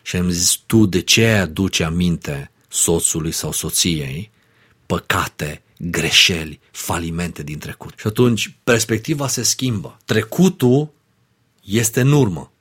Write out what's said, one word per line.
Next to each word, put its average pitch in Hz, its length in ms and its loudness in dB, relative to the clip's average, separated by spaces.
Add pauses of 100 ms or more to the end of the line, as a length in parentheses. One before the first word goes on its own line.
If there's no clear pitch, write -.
Și - 140 -6
am 90 140 0
zis, 87 360 0
Tu 110 200 6
de 87 160 0
ce 113 240 4
ai 110 140 4
aduce 90 440 0
aminte 82 680 -2 (160)
soțului 80 640 0
sau 78 200 -6
soției 78 800 -4 (540)
păcate - 760 -4 (160)
greșeli, 80 840 0 (120)
falimente 85 720 -6
din 73 140 -10
trecut. - 400 -14
Și - 100 -6
atunci 117 560 0
perspectiva 123 640 0
se 127 160 -4
schimbă. 107 640 -2
Trecutul 143 840 2 (760)
este 113 380 0
în 135 100 6
urmă. 98 500 2